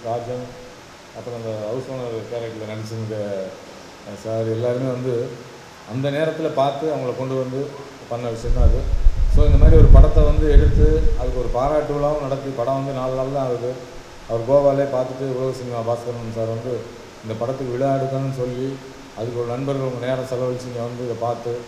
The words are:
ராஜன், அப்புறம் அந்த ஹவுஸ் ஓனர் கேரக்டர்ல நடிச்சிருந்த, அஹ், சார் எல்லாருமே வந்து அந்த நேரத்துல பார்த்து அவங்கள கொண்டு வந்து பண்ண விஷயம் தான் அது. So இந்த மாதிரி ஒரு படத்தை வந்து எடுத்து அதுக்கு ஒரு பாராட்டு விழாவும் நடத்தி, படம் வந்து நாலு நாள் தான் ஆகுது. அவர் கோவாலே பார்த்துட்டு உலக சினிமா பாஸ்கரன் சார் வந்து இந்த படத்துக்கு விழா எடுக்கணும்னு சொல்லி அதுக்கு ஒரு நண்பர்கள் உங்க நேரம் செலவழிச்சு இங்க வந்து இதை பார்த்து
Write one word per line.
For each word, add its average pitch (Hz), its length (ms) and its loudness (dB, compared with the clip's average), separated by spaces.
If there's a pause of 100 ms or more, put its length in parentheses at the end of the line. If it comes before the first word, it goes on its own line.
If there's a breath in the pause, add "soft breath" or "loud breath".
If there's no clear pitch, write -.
ராஜன், 120 400 -8 (680)
அப்புறம் 117 260 -12
அந்த 113 120 -8 (140)
ஹவுஸ் 131 240 -8
ஓனர் 123 260 -10 (120)
கேரக்டர்ல 110 420 -10
நடிச்சிருந்த, 110 460 -10 (840)
அஹ், 101 200 -16
சார் 113 240 -4
எல்லாருமே 123 440 -4
வந்து 127 240 -4 (760)
அந்த 135 200 -6
நேரத்துல 156 440 -4
பார்த்து 139 320 -2
அவங்கள 135 300 -4
கொண்டு 131 180 -6
வந்து 131 260 -4 (480)
பண்ண 120 200 -8
விஷயம் - 280 -2
தான் - 120 6
அது. - 120 4 (500)
So 147 140 6
இந்த 143 140 6
மாதிரி 156 180 10
ஒரு - 160 10
படத்தை - 300 10
வந்து - 300 4
எடுத்து - 340 8 (320)
அதுக்கு 127 200 -4
ஒரு 117 100 -4
பாராட்டு 143 440 -2
விழாவும் 147 300 -2
நடத்தி, 135 280 -6
படம் 135 280 -4
வந்து 135 140 -6
நாலு 131 220 -6
நாள் 131 200 -6
தான் 135 120 -4
ஆகுது. 123 240 -6 (560)
அவர் 113 220 -6
கோவாலே 139 380 2
பார்த்துட்டு 131 480 -6
உலக 131 220 -4
சினிமா 120 220 -10
பாஸ்கரன் 117 580 -8
சார் 113 180 -6
வந்து 123 180 -8 (480)
இந்த 113 180 -10
படத்துக்கு 127 360 -6
விழா 139 200 -2
எடுக்கணும்னு 135 420 -4
சொல்லி 127 300 -6 (500)
அதுக்கு 120 240 -8
ஒரு 120 80 -6
நண்பர்கள் 135 400 -6
உங்க 123 180 -8
நேரம் 127 240 -6
செலவழிச்சு 127 380 -6
இங்க 120 140 -10
வந்து 120 220 -10
இதை 117 160 -8
பார்த்து 120 300 -6 (180)